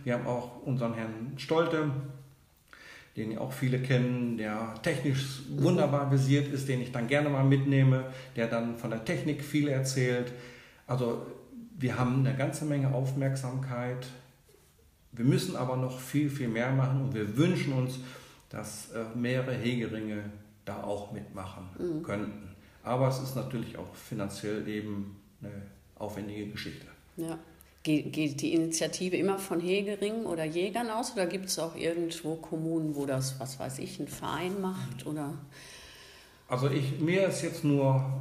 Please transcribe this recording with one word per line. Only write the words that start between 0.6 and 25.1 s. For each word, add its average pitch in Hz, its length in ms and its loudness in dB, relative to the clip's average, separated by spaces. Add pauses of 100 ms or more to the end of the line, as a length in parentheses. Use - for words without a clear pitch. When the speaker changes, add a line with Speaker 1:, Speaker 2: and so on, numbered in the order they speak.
Speaker 1:
unseren 120 280 0
Herrn 113 420 -6
Stolte, 160 560 2 (1200)
den 110 220 -4
auch 135 140 -4
viele 127 300 2
kennen, 123 560 2
der 110 460 -4
technisch 143 680 0
Speaker 2:
Mhm. 143 140 0
Speaker 1:
wunderbar 143 460 6
versiert 135 440 6
ist, 131 160 -2
den 123 120 0
ich 120 100 -6
dann 117 160 -2
gerne 147 220 4
mal 135 140 4
mitnehme, 135 600 8 (300)
der 117 120 2
dann 117 300 0
von 113 140 -4
der 113 140 -4
Technik 151 380 0
viel 147 240 2
erzählt. 131 640 2 (540)
Also 123 400 0 (540)
wir 120 180 2
haben 127 280 4
eine 131 120 4
ganze 156 280 0
Menge 139 280 2
Aufmerksamkeit. 131 1120 -2 (1040)
Wir 117 140 0
müssen 170 300 6
aber 127 220 0
noch 127 220 -2
viel, 143 300 2
viel 131 180 -2
mehr 117 240 0
machen 135 300 4
und 107 140 -2
wir 107 220 0
wünschen 147 360 4
uns, 127 220 2 (540)
dass, - 420 -10
äh, 113 120 -4 (140)
mehrere 127 360 0
Hegeringe 110 680 -2 (420)
da 104 180 -6
auch 101 280 -4
mitmachen 95 520 -10 (160)
Speaker 2:
Mhm. 165 240 -2
Speaker 1:
könnten. 104 520 -6 (280)
Aber 127 240 2
es 127 120 0
ist - 160 -6
natürlich 110 420 -6
auch 87 180 -10
finanziell 104 720 -6
eben 104 500 -6 (240)